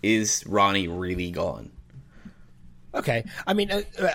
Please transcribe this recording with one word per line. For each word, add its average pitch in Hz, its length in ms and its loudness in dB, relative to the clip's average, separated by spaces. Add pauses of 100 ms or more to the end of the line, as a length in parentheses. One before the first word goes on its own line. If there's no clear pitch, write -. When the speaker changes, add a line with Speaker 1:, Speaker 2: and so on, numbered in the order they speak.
Speaker 1:
is 110 460 2
Ronnie 98 400 4
really 90 440 -2
gone? 71 400 -4 (1200)
Speaker 2:
Okay. 113 280 0 (220)
I 190 80 0
mean, 202 160 2
uh, 202 120 0 (180)
uh, 190 140 2